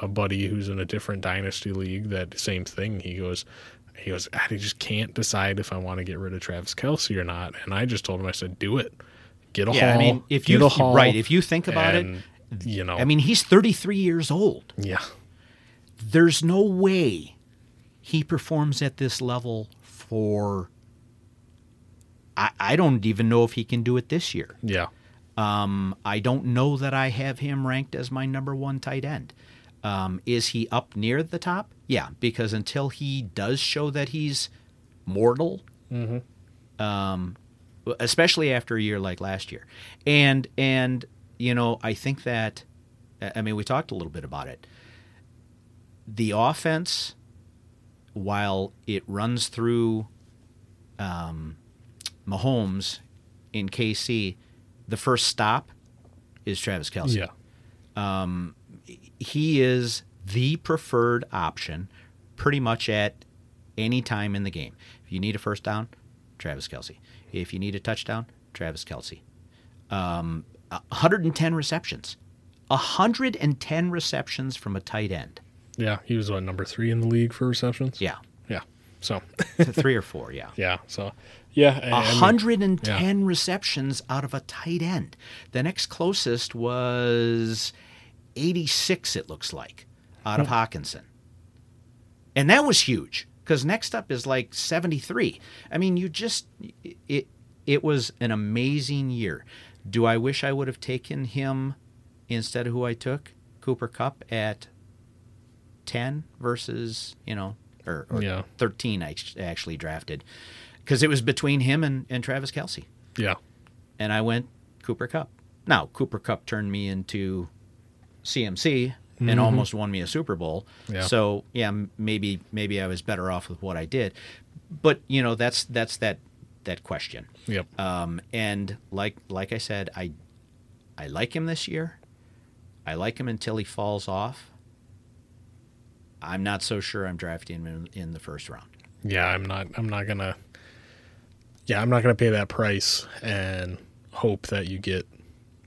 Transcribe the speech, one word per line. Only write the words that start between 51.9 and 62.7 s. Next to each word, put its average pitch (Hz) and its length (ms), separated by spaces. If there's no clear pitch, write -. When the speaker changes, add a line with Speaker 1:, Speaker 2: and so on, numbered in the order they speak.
Speaker 2:
Mahomes 98 720
in 101 160
K 110 260
C, 104 420
the 110 80
first 123 300
stop 113 440
is 98 140
Travis 92 300
Kelce. 110 260
Speaker 1:
Yeah. 92 100
Speaker 2:
Um, 95 580
he 151 440
is 127 400
the 123 320
preferred 120 760
option 82 560
pretty 143 240
much 117 280